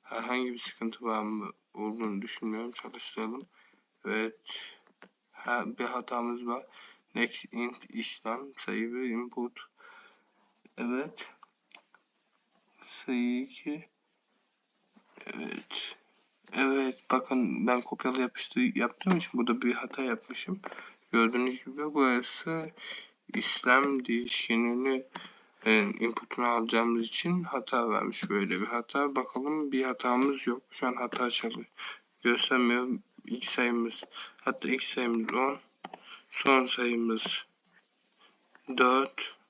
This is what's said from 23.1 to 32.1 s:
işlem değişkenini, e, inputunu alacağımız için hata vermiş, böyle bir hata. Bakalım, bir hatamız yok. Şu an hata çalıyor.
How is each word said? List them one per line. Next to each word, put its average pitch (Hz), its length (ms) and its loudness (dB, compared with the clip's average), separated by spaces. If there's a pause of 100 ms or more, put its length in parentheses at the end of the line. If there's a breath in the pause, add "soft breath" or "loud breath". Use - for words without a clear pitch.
işlem 131 720 2
değişkenini, 120 1000 2 (600 loud breath)
e, 110 160 8
inputunu 113 680 -2
alacağımız 117 580 2
için 175 380 0
hata 123 480 0
vermiş, 101 400 0
böyle 98 300 2
bir 104 60 -2
hata. 135 500 -2
Bakalım, 139 560 0
bir 131 120 2
hatamız 127 600 2
yok. 123 240 0
Şu - 160 -2
an 120 80 0
hata 123 360 -2
çalıyor. - 360 -2 (560 loud breath)